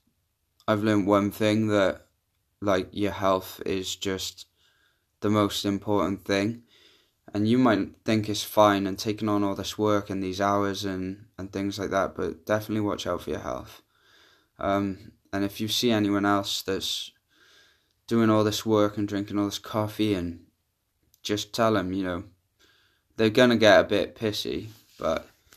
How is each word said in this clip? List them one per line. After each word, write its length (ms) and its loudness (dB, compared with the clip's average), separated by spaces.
I've 160 0
learned 240 2
one 240 4
thing, 360 0
that, 400 0
like, 280 0
your 220 -2
health 540 -2
is 300 -4
just 500 -8
the 80 -2
most 380 2
important 580 -2
thing. 380 0
And 120 2
you 120 4
might 380 2
think 240 0
it's 120 -4
fine 440 4
and 120 -6
taking 300 -4
on 160 0
all 100 -2
this 220 -8
work 320 2
and 140 -4
these 180 -4
hours 460 0
and, 400 -6
and 160 -12
things 260 -4
like 120 -4
that, 240 0
but 320 -8
definitely 340 -2
watch 260 -4
out 140 -4
for 80 -12
your 120 -4
health. 420 -10
Um, 540 -4
and 100 -2
if 160 -8
you 80 -4
see 220 0
anyone 340 0
else 380 0
that's 500 -6
doing 240 4
all 120 4
this 220 0
work 320 2
and 100 -2
drinking 320 -4
all 60 0
this 140 -6
coffee, 560 -2
and 320 -6
just 300 -4
tell 220 2
them, 180 -2
you 120 -4
know, 200 -6
they're 100 4
gonna 300 4
get 220 10
a 40 4
bit 320 -2
pissy, 520 -6
but 280 -2